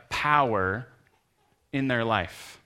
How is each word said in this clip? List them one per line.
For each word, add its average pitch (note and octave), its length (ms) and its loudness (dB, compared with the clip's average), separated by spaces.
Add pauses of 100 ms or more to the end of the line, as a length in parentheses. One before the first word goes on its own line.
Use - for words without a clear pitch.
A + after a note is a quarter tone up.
power A#2+ 800 0 (840)
in C3+ 180 -2
their A#2+ 160 2
life. G#2 600 -2